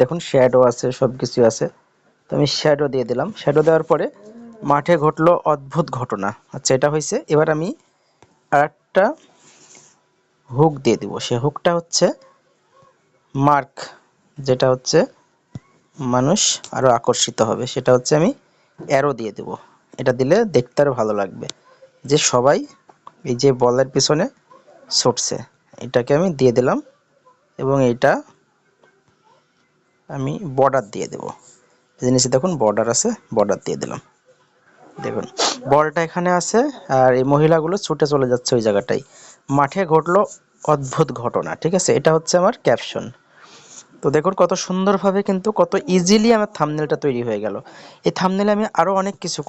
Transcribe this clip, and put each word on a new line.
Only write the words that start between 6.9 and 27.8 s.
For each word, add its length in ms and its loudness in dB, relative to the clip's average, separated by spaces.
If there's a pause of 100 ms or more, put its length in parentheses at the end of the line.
হয়েছে। 220 -4 (180)
এবার 220 2
আমি 120 -4 (840)
আরেকটা 540 0 (1400)
হুক 240 2 (100)
দিয়ে 180 2
দিব, 100 -8 (140)
সে 180 -2
হুকটা 340 -2
হচ্ছে 280 0 (1300)
মার্ক, 380 0 (640)
যেটা 320 0
হচ্ছে 300 0 (1000)
মানুষ 440 0 (300)
আরও 160 0 (100)
আকর্ষিত 440 -2
হবে, 260 0
সেটা 280 -2
হচ্ছে 200 0
আমি 140 2 (500)
অ্যারো 340 0
দিয়ে 180 -8
দেব। 180 -14 (480)
এটা 220 0
দিলে 180 4 (180)
দেখতে 280 0
আরও 160 2
ভালো 220 -2
লাগবে, 260 -8 (580)
যে 120 2 (140)
সবাই 260 4 (720)
এই 120 -2
যে 80 4 (140)
বলের 320 2
পিছনে 300 0 (640)
ছুটছে, 460 -2 (500)
এটাকে 320 -2
আমি 100 2 (120)
দিয়ে 180 4
দিলাম। 200 0 (840)
এবং 180 0 (120)